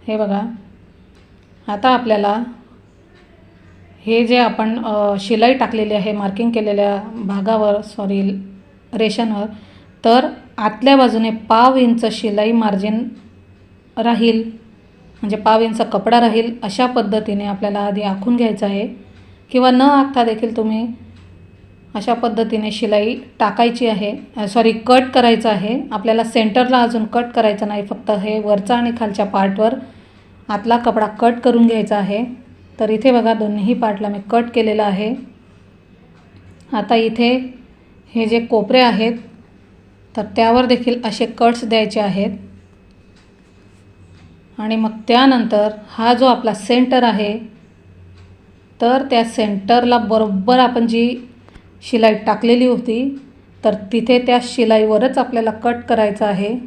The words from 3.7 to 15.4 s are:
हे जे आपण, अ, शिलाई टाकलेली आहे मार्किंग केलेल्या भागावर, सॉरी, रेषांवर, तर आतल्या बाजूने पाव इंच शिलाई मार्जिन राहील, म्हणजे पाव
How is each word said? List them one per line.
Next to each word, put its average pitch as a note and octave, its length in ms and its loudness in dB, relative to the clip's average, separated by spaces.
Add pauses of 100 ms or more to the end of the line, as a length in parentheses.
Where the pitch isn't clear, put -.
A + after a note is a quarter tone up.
हे A3+ 200 2
जे B3 120 2
आपण, A3+ 460 0
अ, G#3 360 0
शिलाई A#3 340 2
टाकलेली A3 400 -2
आहे G#3 180 -2
मार्किंग G#3 380 -2
केलेल्या G#3 720 -2
भागावर, G#3 560 0
सॉरी, G3 640 -4 (500)
रेषांवर, G#3+ 520 -2 (580)
तर A#3+ 220 4 (320)
आतल्या A3+ 380 2
बाजूने A3+ 340 4
पाव A3+ 460 4
इंच A#3 360 2
शिलाई G#3+ 400 0
मार्जिन A3 560 0 (880)
राहील, A3+ 460 2 (800)
म्हणजे G#3 140 -4
पाव A3 240 4